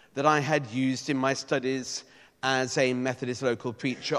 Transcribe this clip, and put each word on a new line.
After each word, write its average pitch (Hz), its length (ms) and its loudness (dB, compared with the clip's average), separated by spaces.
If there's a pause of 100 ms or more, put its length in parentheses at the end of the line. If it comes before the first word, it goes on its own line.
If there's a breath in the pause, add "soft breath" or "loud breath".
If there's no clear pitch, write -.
(140 loud breath)
that 139 120 2
I 151 120 6
had 143 320 0
used 131 400 0
in 139 60 2
my 135 180 2
studies 135 680 -4 (400 soft breath)
as 131 340 0
a 127 160 4
Methodist 123 480 -4
local 120 300 0
preacher 135 460 -4